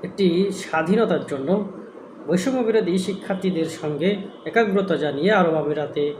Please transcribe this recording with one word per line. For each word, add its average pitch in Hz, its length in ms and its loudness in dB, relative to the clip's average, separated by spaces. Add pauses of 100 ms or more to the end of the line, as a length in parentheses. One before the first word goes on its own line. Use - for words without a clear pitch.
একটি 185 240 0 (240)
স্বাধীনতার 175 720 2
জন্য 135 240 -4 (760)
বৈষম্য 185 360 0
বিরোধী 220 360 2
শিক্ষার্থীদের 185 680 -2
সঙ্গে 156 440 -2 (360)
একাগ্রতা 190 500 2
জানিয়ে 147 360 0
আরব 180 220 4
আমিরাতে 147 500 -2 (160)